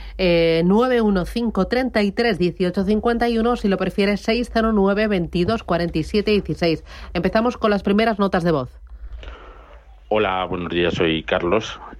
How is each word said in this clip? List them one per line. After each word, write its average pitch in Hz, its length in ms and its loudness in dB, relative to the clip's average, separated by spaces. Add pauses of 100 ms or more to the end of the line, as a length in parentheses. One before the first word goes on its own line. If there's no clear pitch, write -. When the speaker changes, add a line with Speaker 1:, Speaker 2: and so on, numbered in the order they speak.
(160)
Speaker 1:
Eh, 165 480 4
nueve 233 360 4
uno 196 240 2
cinco, 208 420 -2
treinta 233 380 0
y 196 80 0
tres, 233 260 0
dieciocho 180 460 0
cincuenta 226 440 0
y 233 80 0
uno, 233 200 0
si 233 100 -4
lo 190 120 2
prefieres, 196 420 0
seis 233 320 -2
cero 226 200 2
nueve, 202 360 2
veintidós, 180 560 0
cuarenta 170 340 -2
y 156 60 -2
siete, 208 260 0
dieciséis. 170 540 0 (300)
Empezamos 220 420 0
con 220 160 2
las 202 100 0
primeras 208 380 2
notas 185 240 0
de 170 80 2
voz. 131 260 -2 (1300)
Speaker 2:
Hola, 95 360 0
buenos 87 260 -6
días, 85 240 2
soy 80 280 2
Carlos 87 580 -2 (200)